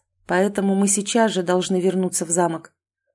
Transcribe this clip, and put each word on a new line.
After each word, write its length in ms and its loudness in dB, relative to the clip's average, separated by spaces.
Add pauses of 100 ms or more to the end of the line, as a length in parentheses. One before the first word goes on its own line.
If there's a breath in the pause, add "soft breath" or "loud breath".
(280)
поэтому 480 0
мы 120 2
сейчас 440 0
же 120 -2
должны 380 0
вернуться 440 -2
в 40 -8
замок. 440 -2 (420)